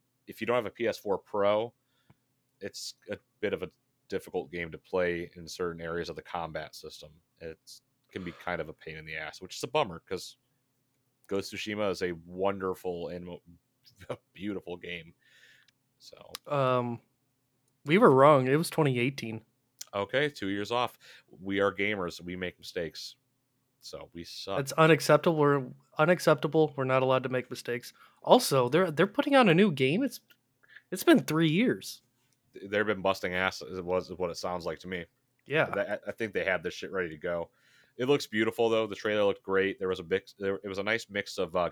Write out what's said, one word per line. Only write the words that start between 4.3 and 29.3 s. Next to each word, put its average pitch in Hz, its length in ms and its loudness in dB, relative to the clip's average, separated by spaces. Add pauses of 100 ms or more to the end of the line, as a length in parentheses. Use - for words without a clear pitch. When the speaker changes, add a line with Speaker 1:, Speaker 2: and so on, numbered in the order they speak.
Speaker 1:
game 85 180 -6
to 78 60 -12
play 87 580 -2
in 85 140 -16
certain 85 320 -6
areas 85 300 -6
of 78 60 -12
the 80 60 -12
combat 80 540 -8
system. 78 320 -18 (320)
It's, - 400 -16 (320)
can 98 100 -10
be 87 100 -10 (120)
kind 87 160 -4
of 78 80 -8
a 78 60 -14
pain 78 240 -16
in 78 80 -18
the 78 100 -12
ass, 78 240 -10
which 92 160 -14
is - 80 -10
a 127 40 -6
bummer, 117 380 -4
'cause - 300 -10 (920)
Ghost 98 280 -6
of 98 40 -10
Tsushima 104 320 -4
is 87 120 -4
a 90 100 -2 (140)
wonderful 92 840 -4
and 87 160 -10
mo-, 87 180 -14 (320)
<laughs> - 360 -18
a 123 80 -10 (160)
beautiful 90 420 -8
game. 85 380 -12 (840)
So - 320 -20 (140)
Speaker 2:
Um, 127 540 0 (840)
we 151 100 4
were 226 140 10
wrong. 135 360 10
It 135 100 4
was 165 120 0
twenty 139 300 2
eighteen. 120 420 -4 (540)
Speaker 1:
Okay, 127 340 -2
two 104 200 -6
years 101 220 -4
off. 120 280 -2 (440)
We 98 180 -2
are 98 120 4
gamers. 98 480 -2
We 87 160 -8
make 90 220 -8
mistakes. - 560 -8 (720)
So 76 300 -16
we 85 80 -12
suck. - 380 -8
Speaker 2:
It's 135 120 -6
unacceptable. 160 640 4
We're 143 280 2 (340)
unacceptable. 156 800 2
We're 135 80 -2
not 131 180 2
allowed 131 220 2
to 131 40 -6
make 127 220 -4
mistakes. 120 420 -8 (300)
Also, 143 460 6
they're, 165 240 4
they're 165 160 4
putting 285 260 0